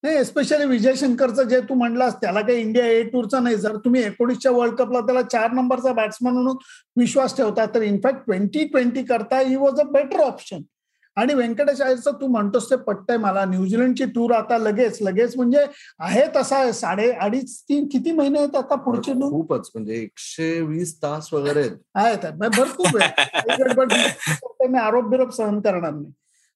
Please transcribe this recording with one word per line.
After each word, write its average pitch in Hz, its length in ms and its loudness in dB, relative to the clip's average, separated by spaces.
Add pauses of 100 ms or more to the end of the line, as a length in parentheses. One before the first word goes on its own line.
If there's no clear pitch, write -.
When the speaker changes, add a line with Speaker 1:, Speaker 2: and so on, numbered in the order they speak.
Speaker 1:
नाही, 311 120 2
especially 285 520 2
विजय 254 260 4
शंकरचं 262 480 0
जे 254 180 2
तू 254 140 -6
म्हणलास, 240 400 2
त्याला 202 260 -2
काही 233 200 0
इंडिया 226 260 2
ए 226 160 4
टूरचा 233 380 -2
नाही. 240 160 2
जर 208 200 -2
तुम्ही 240 280 2
एकोणीसच्या 240 480 0
वर्ल्ड 240 240 2
कपला 247 240 0
त्याला 254 220 0
चार 233 300 0
नंबरचा 254 400 0
बॅट्समन 226 400 -2
म्हणून 254 240 0 (400)
विश्वास 247 400 2
ठेवता, 220 300 0
तर 220 160 0
in 208 120 0
fact 254 220 0
ट्वेंटी 208 480 -2
ट्वेंटी 254 380 0
करता 262 400 0
he 262 140 2
was 269 180 2
a 294 100 2
better 285 340 0
option. 226 440 -2 (540)
आणि 254 180 2
व्यंकटेश 247 460 0
अय्यरचं 262 320 0
तू 277 140 -6
म्हणतोस 214 440 0
ते 262 60 4
पटतंय 226 400 -2
मला. 196 280 0
न्यूझीलंडची 226 600 0
टूर 233 280 0
आता 226 260 0
लगेच, 214 440 0
लगेच 220 340 0
म्हणजे 262 300 2 (320)
आहे 180 240 2 (140)
तसा 302 200 0
आहे, 254 160 2
साडे 208 400 0
अडीच, 214 500 -4
तीन, 294 300 -2
किती 330 200 0
महिने 294 260 2
आहेत 294 180 0
आता 269 180 0
पुढचे 262 360 -4
Speaker 2:
अरे 254 100 -2
Speaker 1:
दोन? 285 100 -2
Speaker 2:
खूपच, 147 440 -2
म्हणजे 110 200 -8
एकशे 160 680 -6
वीस 160 420 -6
तास 156 300 -8
वगैरे 143 280 0
आहेत. 120 160 -4 (180)
Speaker 1:
आहेत, 208 300 0
आहेत. 156 120 -10
म्हणजे 214 260 0
भरपूर 359 320 -2
वेळ. 175 160 4
Speaker 2:
<laughs> - 80 -2
Speaker 1:
काही 151 440 0
गडबड 254 300 2
नाही. - 760 -2
मी 254 100 0
आरोप 226 260 0
बिरोप 247 260 0
सहन 208 300 -2
करणार 180 320 -2
नाही. 147 200 -12 (440)